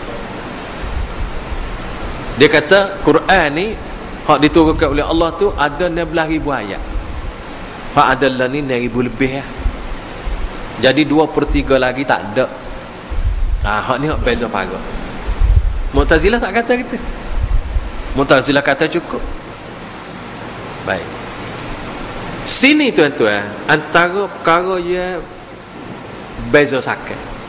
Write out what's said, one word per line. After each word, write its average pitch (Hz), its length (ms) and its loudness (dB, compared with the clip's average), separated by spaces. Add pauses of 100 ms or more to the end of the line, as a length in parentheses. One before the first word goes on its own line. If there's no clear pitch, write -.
(2500)
Dia 143 80 10
kata 190 560 4
Quran 165 480 4
ni 170 140 0 (580)
hak 151 160 4
diturunkan 156 560 6
oleh 143 80 2
Allah 165 320 2
tu 196 160 2
ada 147 320 0
enam 170 240 -2
belas 160 240 0
ribu 147 160 -2
ayat. 104 320 -4 (1120)
Hak 143 140 6 (120)
ada 139 140 4
lah 127 160 0
ni 143 160 -2
enam 127 160 0
ribu 120 240 0
lebih, 127 320 -2
ya. 139 80 -6 (1400)
Jadi 131 240 6
dua 147 240 4
per 147 240 0
tiga 135 240 4
lagi 127 320 0
tak 98 240 0
ada. 120 160 2 (1200)
Ha, 104 160 0
hak 127 160 0
ni 151 80 0
hak 143 160 0
beza 117 240 2
parah. 92 320 -2 (1120)
Mu'tazilah 185 480 4
tak 202 160 -2
kata 233 240 2
gitu. 247 160 -6 (1200)
Mu'tazilah 139 480 4
kata 147 240 2
cukup. - 340 -4 (1700)
Baik. 95 180 -2 (1400)
Sini 285 480 6
tuan-tuan, 123 480 4 (240)
antara 175 640 2
perkara 180 540 2
yang 180 340 -2 (1400)
beza 143 240 4
sakit. 120 400 -4 (320)